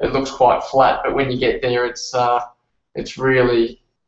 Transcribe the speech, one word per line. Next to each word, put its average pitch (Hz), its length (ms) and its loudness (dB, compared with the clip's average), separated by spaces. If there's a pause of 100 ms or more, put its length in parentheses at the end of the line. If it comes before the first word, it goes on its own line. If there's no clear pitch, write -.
it 117 120 -2
looks 135 180 -2
quite - 340 2
flat, - 400 2
but - 100 -2
when 135 160 0
you 123 80 -4
get 117 220 0
there, 123 240 0
it's, - 300 -8
uh, 123 260 0 (540)
it's 117 240 -10
really, 123 640 2 (260)